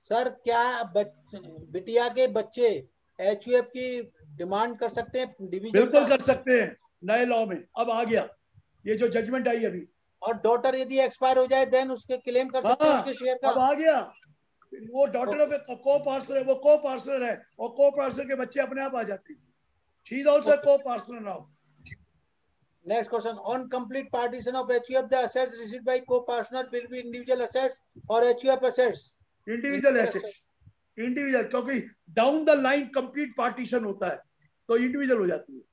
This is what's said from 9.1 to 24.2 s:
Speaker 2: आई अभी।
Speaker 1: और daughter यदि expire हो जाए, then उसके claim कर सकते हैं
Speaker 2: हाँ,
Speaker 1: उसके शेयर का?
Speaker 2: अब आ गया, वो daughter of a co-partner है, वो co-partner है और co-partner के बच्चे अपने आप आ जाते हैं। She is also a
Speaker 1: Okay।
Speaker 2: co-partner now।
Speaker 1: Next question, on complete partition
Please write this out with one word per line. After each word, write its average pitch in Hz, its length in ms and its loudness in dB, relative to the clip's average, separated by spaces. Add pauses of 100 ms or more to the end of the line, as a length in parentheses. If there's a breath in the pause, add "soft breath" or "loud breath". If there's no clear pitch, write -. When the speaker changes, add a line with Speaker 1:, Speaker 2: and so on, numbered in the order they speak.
Speaker 2:
आई 233 180 0
अभी। 180 180 -4 (380)
Speaker 1:
और 220 220 -2
daughter 240 320 2
यदि 262 240 0
expire 262 380 2
हो 254 100 6
जाए, 262 240 4
then 262 200 2
उसके 254 260 -6
claim 247 320 -2
कर 262 120 -2
सकते 262 240 2
हैं 302 60 8
Speaker 2:
हाँ, 262 100 2
Speaker 1:
उसके 269 120 -6
शेयर 254 300 -4
का? 262 60 4
Speaker 2:
अब 262 100 0
आ 262 140 4
गया, 302 260 2 (760)
वो 240 400 0
daughter 254 260 -2
of 294 140 2
a 277 60 -4 (260)
co-partner 277 520 0
है, 262 60 0
वो 262 220 0
co-partner 277 580 2
है 233 180 -4 (180)
और 240 200 -8
co-partner 277 480 2
के 262 80 -2
बच्चे 247 260 -4
अपने 262 200 -4
आप 269 140 -6
आ 233 80 -2
जाते 202 300 -10
हैं। 277 60 -20 (680)
She 254 140 -6
is 277 120 2
also 302 180 4
a 285 60 6
Speaker 1:
Okay। 285 100 -10
Speaker 2:
co-partner 247 540 0
now। 196 180 -10 (1500)
Speaker 1:
Next 214 240 -2
question, 220 320 -4 (120)
on 254 160 -4
complete 254 420 -6
partition 240 480 -4